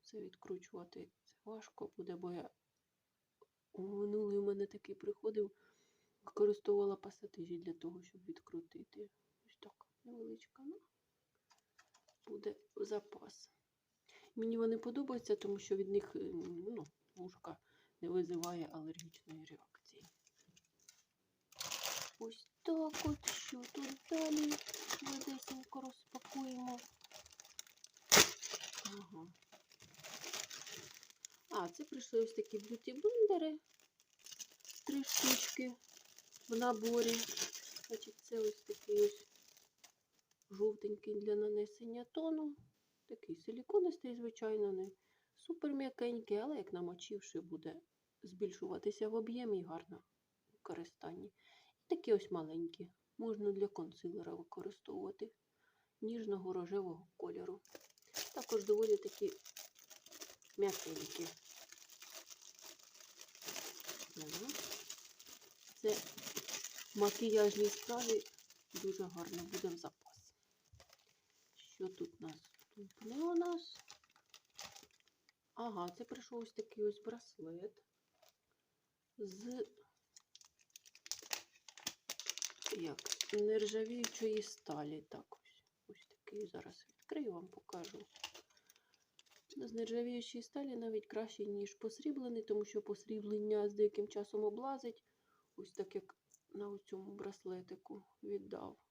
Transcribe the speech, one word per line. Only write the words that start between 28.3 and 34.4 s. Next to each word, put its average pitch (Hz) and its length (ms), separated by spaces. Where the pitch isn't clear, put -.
Ага. 196 420
А, - 200
це 320 160
прийшли 247 360
ось 226 120
такі 214 260
б'юті-блендери. 311 1000